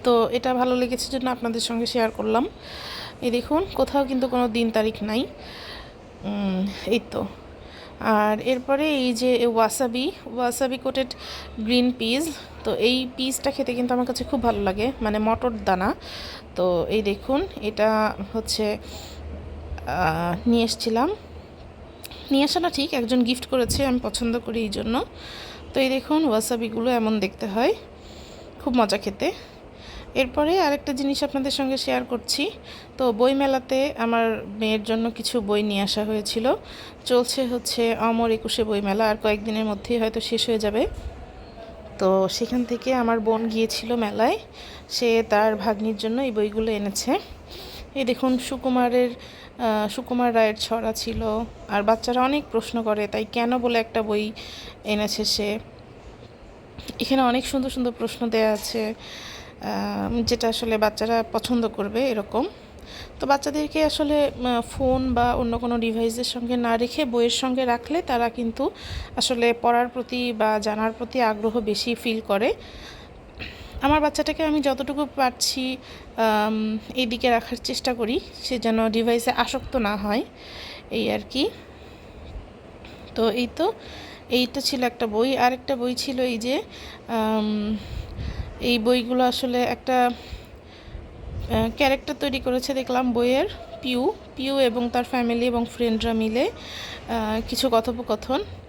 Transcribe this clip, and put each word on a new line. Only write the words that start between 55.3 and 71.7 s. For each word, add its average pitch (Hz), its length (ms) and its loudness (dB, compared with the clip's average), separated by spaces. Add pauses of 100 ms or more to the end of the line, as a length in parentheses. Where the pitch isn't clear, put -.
এখানে 269 220 4
অনেক 254 240 4
সুন্দর 262 240 0
সুন্দর 247 280 0
প্রশ্ন 233 300 -2
দেয়া 220 240 4
আছে, 220 420 -2 (680)
আহ, 208 600 -2
যেটা 233 260 2
আসলে 226 300 0
বাচ্চারা 220 540 2
পছন্দ 226 360 0
করবে 220 420 0
এরকম। 220 360 -2 (760)
তো - 60 -2
বাচ্চাদেরকে 294 580 2
আসলে, 294 420 2
আহ, 247 340 0
ফোন 262 540 2
বা 240 200 4
অন্য 233 240 0
কোনো 240 200 0
ডিভাইসের 226 460 0
সঙ্গে 240 320 -2
না 233 200 2
রেখে 240 280 0
বইয়ের 240 260 4
সঙ্গে 254 340 0
রাখলে 247 380 0
তারা 240 260 2
কিন্তু 240 420 -2 (460)
আসলে 233 460 2
পড়ার 240 260 4
প্রতি 247 440 -2
বা 214 260 2
জানার 214 340 0
প্রতি 240 300 -2
আগ্রহ 220 380 2
বেশি 214 340 0